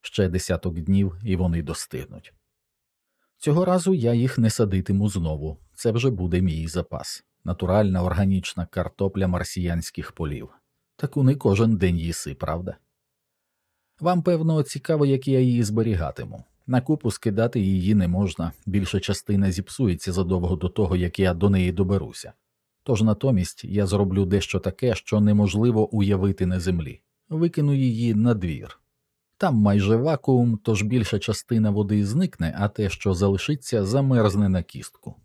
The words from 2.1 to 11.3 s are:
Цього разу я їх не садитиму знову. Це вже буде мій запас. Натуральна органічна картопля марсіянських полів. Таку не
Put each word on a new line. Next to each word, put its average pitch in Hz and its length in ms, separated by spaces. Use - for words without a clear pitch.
Цього 156 280
разу 180 300
я 117 200
їх 127 240
не 113 120
садитиму 98 580
знову. 78 500
Це 113 180
вже 120 180
буде 90 300
мій 80 280
запас. - 560
Натуральна 92 580
органічна 90 640
картопля 98 640
марсіянських 87 840
полів. 73 360
Таку 143 260
не 127 120